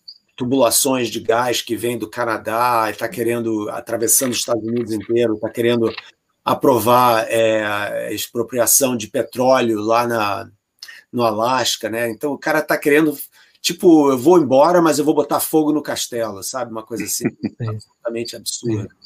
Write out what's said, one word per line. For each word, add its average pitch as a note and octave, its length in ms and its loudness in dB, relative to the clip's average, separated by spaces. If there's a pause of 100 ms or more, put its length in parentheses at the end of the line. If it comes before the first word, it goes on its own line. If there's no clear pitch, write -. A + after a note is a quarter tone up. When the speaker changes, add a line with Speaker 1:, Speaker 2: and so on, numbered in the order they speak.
(360)
Speaker 1:
tubulações B2+ 720 0
de G#2+ 120 -8
gás A2+ 420 0
que A#2 140 -6
vem A#2+ 220 -4
do G#2+ 100 -8
Canadá, A2+ 800 -2
ele G#2 80 -6
tá A#2 120 -6
querendo, A2+ 640 -2
atravessando A2+ 640 -2
os G#2+ 60 -4
Estados A#2 240 -4
Unidos A2+ 300 -4
inteiro, A2 460 0
tá G#2+ 100 -6
querendo A#2 420 0 (540)
aprovar, B2 840 4
é, A2 840 -2
expropriação A#2+ 840 0
de G#2+ 100 -8
petróleo B2 720 0
lá A2+ 260 2
na, G2+ 440 -4 (640)
no A#2+ 100 -2
Alasca, A2+ 680 0
né? A#2 200 -4
Então, C#3 220 -6
o C3 60 -8
cara D#3 240 0
tá D3+ 160 -2
querendo, D3+ 360 2 (460)
tipo, D#3+ 500 4
"Eu C3 60 4
vou D#3+ 220 6
embora, D3+ 420 6
mas D#3 180 2
eu D3 60 0
vou D#3 100 2
botar D3 260 0
fogo D3+ 320 0
no D3+ 100 -2
castelo", A2+ 600 -6
sabe? A#2+ 280 -8
Uma A2 120 -10
coisa G#2+ 220 -10
assim, A2 200 -6
Speaker 2:
<laughs> - 360 -6
Sim. A2+ 80 -6
Speaker 1:
absolutamente A#2 680 -10
absurda. G#2+ 520 -6
Speaker 2:
Sim. - 180 -20